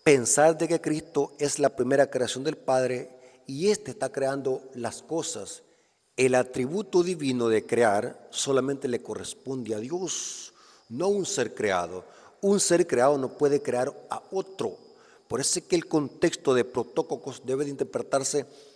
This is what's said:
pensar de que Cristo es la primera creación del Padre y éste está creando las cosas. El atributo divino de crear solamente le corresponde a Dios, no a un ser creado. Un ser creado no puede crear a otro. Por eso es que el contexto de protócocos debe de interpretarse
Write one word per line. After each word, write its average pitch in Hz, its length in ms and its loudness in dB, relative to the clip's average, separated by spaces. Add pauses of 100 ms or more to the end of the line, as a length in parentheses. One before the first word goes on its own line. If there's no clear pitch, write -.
pensar 147 520 6
de 160 120 -2
que 165 120 0
Cristo 151 580 -2
es 143 200 -2
la 139 160 2
primera 135 360 2
creación 127 340 -4
del 156 120 -4
Padre 131 540 -2 (360)
y 147 220 -2
éste 208 220 0
está 131 200 -6
creando 135 520 -2 (120)
las 117 280 -8
cosas. 139 600 -8 (540)
El 127 180 4
atributo 143 680 0
divino 139 460 0
de 110 160 2
crear 113 680 0
solamente 135 580 -2
le 117 140 -4
corresponde 110 720 -8
a 107 40 -4
Dios, 160 760 -8 (380)
no 139 160 -4
a - 20 2
un 202 160 0
ser 123 300 -2
creado. 92 500 -2 (360)
Un 196 200 4
ser 170 260 4
creado 135 300 4
no 131 200 -4
puede 143 260 2
crear 127 320 -2 (160)
a - 200 -8
otro. 120 460 -6 (500)
Por 113 140 -4
eso - 180 0
es - 80 -12
que 180 100 2
el 165 100 0
contexto 147 680 0
de 120 100 4
protócocos 131 800 -6
debe 135 200 -2
de 143 60 -8
interpretarse 135 760 -4 (300)